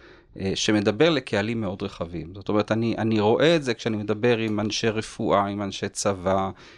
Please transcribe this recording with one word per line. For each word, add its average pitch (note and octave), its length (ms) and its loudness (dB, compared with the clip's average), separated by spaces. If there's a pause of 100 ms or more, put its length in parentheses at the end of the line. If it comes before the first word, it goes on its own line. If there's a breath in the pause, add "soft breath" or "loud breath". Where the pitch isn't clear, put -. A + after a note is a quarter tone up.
(400 soft breath)
אה, F#2+ 140 -2
שמדבר G#2+ 560 2
לקהלים A#2 500 0
מאוד G2 220 -6
רחבים. F2 520 -8
זאת G2+ 140 -10
אומרת, G#2 240 2
אני, A2+ 260 0
אני A2 220 2
רואה B2 360 4
את D3+ 80 -2
זה B2 100 -2
כשאני A2 220 -4
מדבר G#2+ 420 0
עם G#2+ 220 -2
אנשי G#2+ 280 -2
רפואה, G2+ 580 0
עם G2+ 160 -4
אנשי G2 260 -6
צבא, F#2+ 640 0 (280 loud breath)